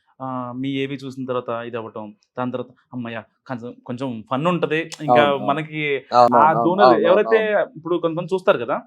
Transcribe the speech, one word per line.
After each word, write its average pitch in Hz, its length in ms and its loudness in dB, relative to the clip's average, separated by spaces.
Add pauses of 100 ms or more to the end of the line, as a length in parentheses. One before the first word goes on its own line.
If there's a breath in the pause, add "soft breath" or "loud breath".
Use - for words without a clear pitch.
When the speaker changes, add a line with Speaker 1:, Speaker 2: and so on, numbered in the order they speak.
(220)
Speaker 1:
ఆ, 127 340 -8
మీ 131 120 -6
ఏవి 135 260 -4
చూసిన 131 300 -12
తర్వాత 123 420 -6
ఇది 117 100 -10
అవ్వటం, 107 380 -10 (240)
దాని 123 140 -4
తర్వాత 120 180 -8 (220)
"అమ్మయ్య, 117 300 -10 (240)
కొంచెం, 120 280 -12 (120)
కొంచెం 123 440 -8
ఫన్ 135 160 -2
ఉంటది." 160 440 -2 (100)
ఇంకా 143 120 0
Speaker 2:
అవును, 123 140 6
అవును. 139 200 0
Speaker 1:
మనకి 151 560 -4 (100)
Speaker 2:
అవును, 120 240 6
Speaker 1:
ఆ 151 160 6
Speaker 2:
అవును, 120 180 2
Speaker 1:
జోనర్ 190 160 6
Speaker 2:
అవును, 110 200 6
Speaker 1:
ఎవరైతే 214 460 2
Speaker 2:
అవును. 180 240 0
Speaker 1:
ఇప్పుడు 165 200 -4
కొంతమంది 165 380 -4
చూస్తారు 185 240 2
కదా, 131 280 -4